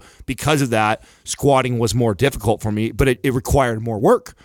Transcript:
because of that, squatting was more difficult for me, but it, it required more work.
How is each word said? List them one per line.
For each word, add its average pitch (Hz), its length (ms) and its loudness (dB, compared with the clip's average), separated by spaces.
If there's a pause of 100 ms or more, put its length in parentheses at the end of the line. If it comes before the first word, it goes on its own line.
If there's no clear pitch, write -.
(260)
because 147 360 0
of 127 100 -2
that, 110 300 0 (220)
squatting 127 560 0
was 113 160 0
more 117 180 2
difficult 107 480 -2
for 110 80 -4
me, 110 220 -2
but 123 160 0
it, 127 160 0
it 135 100 0
required 117 480 0
more 113 160 -6
work. 214 360 2 (120)